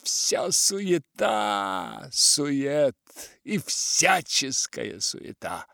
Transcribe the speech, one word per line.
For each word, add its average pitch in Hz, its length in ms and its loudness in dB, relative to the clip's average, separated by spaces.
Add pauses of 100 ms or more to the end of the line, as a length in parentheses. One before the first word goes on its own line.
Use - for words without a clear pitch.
вся - 480 0
суета, 104 1600 0
сует 143 840 2 (460)
и 202 160 -2
всяческая - 1400 0
суета!» - 720 -6